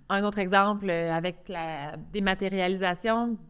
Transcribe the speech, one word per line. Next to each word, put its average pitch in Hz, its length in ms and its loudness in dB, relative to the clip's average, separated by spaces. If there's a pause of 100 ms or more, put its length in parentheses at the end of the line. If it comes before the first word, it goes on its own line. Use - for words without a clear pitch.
Un 196 140 2
autre 208 160 0
exemple, 202 500 4
euh, 165 240 0
avec 170 340 -4
la 160 480 -8 (160)
dématérialisation 196 1300 0 (120)